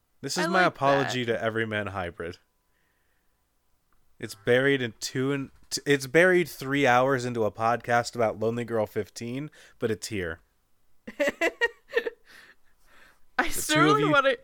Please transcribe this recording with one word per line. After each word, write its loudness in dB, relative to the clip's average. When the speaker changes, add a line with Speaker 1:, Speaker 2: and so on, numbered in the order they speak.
Speaker 1:
This -8
is 0
Speaker 2:
I -2
Speaker 1:
my 2
Speaker 2:
like 4
Speaker 1:
apology 0
Speaker 2:
that. 0
Speaker 1:
to -4
Everyman -2
Hybrid. -8
It's -12
buried 2
in -6
two -2
and -6
t-, -6
it's 0
buried 4
three -2
hours 4
into -2
a 0
podcast 0
about 0
Lonely -2
Girl -2
fifteen, -8
but -2
it's -6
here. -6
Speaker 2:
<laughs> -18
I 2
Speaker 1:
The 0
Speaker 2:
still -2
Speaker 1:
two 6
of 6
Speaker 2:
really 4
Speaker 1:
you, 4
Speaker 2:
wanna, 4